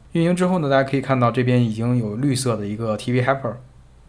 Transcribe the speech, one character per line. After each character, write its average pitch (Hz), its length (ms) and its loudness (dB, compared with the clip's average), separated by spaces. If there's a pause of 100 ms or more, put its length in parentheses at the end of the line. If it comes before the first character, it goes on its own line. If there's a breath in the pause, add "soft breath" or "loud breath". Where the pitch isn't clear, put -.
(120)
运 165 100 0
行 175 140 2
之 180 100 2
后 180 140 0
呢， 139 100 -2
大 135 100 6
家 135 80 0
可 139 80 0
以 131 40 0
看 131 180 0
到 120 140 4
这 127 100 0
边 123 220 4
已 110 80 0
经 117 240 -2
有 107 180 -2
绿 135 220 0
色 120 200 -2
的 104 80 -6
一 104 120 -6
个 110 200 -2
T 123 160 -4
V 127 80 2
helper， 123 340 -2 (540)